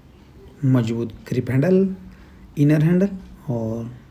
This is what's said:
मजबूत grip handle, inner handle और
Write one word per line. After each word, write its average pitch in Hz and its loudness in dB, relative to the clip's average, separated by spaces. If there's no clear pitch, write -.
मजबूत 117 0
grip 120 -4
handle, 185 2
inner 151 4
handle 180 2
और 117 -6